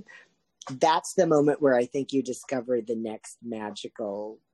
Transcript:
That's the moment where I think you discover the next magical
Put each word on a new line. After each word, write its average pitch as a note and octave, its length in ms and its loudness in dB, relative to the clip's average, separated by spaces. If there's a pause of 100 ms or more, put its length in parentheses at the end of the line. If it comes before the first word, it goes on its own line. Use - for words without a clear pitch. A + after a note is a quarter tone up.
(800)
That's D#3+ 340 2
the F#3 120 4
moment D3 360 4
where C3+ 140 6
I B2 100 2
think C#3 260 -6
you C3+ 100 2
discover B2 580 -4
the A2+ 160 -4
next A2 460 -10
magical G#2+ 960 -8 (160)